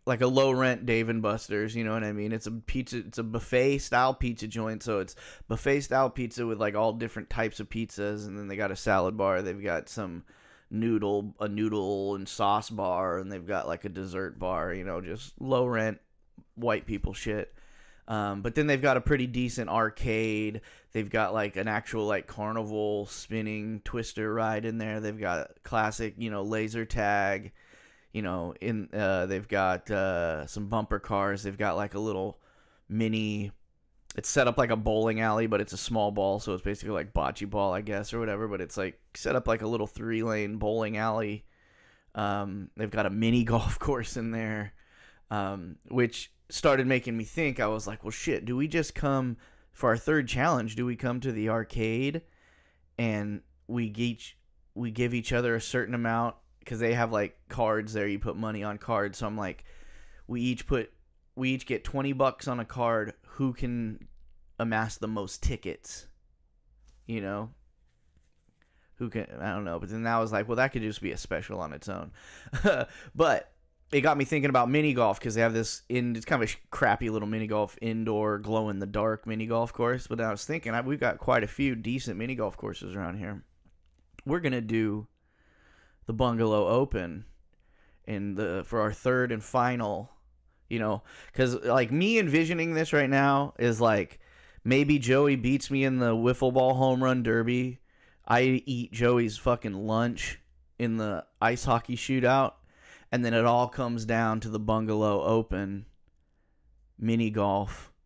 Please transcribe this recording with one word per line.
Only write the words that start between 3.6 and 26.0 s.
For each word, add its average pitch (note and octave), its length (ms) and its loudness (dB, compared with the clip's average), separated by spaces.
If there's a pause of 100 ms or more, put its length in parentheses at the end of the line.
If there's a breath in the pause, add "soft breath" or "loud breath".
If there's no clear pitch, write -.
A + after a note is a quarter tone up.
style C3 380 2
pizza A#2 320 -2
joint, A2 340 -4
so G#2+ 160 0
it's F#2+ 180 -2 (320 loud breath)
buffet C#3 340 2
style C3 280 2
pizza A#2+ 380 -4
with, A2 120 -2
like, G#2 140 0
all G#2+ 200 2
different A#2 360 -8
types A2+ 300 -2
of G#2 100 -10
pizzas, G#2 560 -4
and G2+ 100 -10
then G#2 120 -10
they G2 80 -8
got G2+ 160 -2
a G2 40 -6
salad F#2+ 400 2
bar, G2 280 2
they've G2 180 -4
got E2+ 280 -2
some F2 340 -8 (480 soft breath)
noodle, G#2 680 0
a G#2+ 80 -2
noodle G2+ 680 0
and F#2+ 120 -8
sauce G#2 440 2
bar, F#2 480 0
and F#2+ 120 -8
they've F#2 140 -10
got, F2+ 220 -2
like, E2+ 180 -4
a G2+ 40 -8
dessert F#2+ 500 -8
bar, F2+ 340 -2
you F#2 100 -8
know, F2+ 160 -6
just F#2+ 400 -10
low C3 260 2
rent A2 340 0 (560)
white A#2 320 0
people G2+ 260 -2
shit. G#2+ 400 -4 (540 soft breath)
Um, G#2 340 -2
but A2+ 140 -4
then D3+ 120 4
they've C#3 140 4
got C3+ 160 6
a A#2+ 40 0
pretty B2+ 260 2
decent B2 420 -2
arcade. A2 920 0 (300 loud breath)
They've G#2+ 180 -2
got, G#2 240 2
like, G#2 220 -2
an F#2+ 120 -2
actual, G#2+ 380 -2
like, G#2 220 0
carnival G#2+ 800 -2
spinning G#2+ 800 -6
twister A2 500 -4
ride A2 320 0
in A2+ 140 -4
there. A2 200 -4
They've G#2+ 200 -6
got F2 440 -4
classic, A2 540 -2